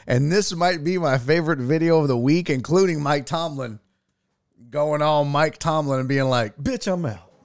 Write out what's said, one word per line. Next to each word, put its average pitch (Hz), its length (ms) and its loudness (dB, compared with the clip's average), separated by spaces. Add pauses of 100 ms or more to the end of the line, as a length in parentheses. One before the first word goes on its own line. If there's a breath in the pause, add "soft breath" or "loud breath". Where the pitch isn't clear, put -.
and 139 240 2
this 196 200 2
might 175 300 0
be 180 160 -2
my 147 180 0
favorite 151 440 0
video 160 400 2
of 143 80 2
the 127 100 2
week, 160 320 2
including 156 500 2
Mike 147 260 -2
Tomlin 139 520 -6 (880)
going 147 320 -2
on 147 280 2
Mike 151 300 0
Tomlin 147 420 -2
and 131 80 -4
being 135 160 0
like, 120 340 -2
"Bitch, 208 340 -4
I'm 175 140 -4
out." 104 240 -10 (140)